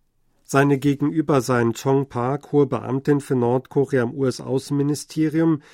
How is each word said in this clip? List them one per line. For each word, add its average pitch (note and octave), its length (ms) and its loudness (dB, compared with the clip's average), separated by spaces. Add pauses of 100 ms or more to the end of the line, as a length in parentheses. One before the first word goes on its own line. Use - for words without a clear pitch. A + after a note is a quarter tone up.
(440)
Seine C#3 340 4
Gegenüber D3 640 0
seien A#2+ 320 0
Chong C3+ 340 0
Park, B2+ 440 -6
hohe C#3+ 160 4
Beamtin B2+ 520 -2
für C#3+ 160 -4
Nordkorea B2 680 0
im A#2+ 100 -4
U-S-Außenministerium, C#3+ 1500 -2 (100)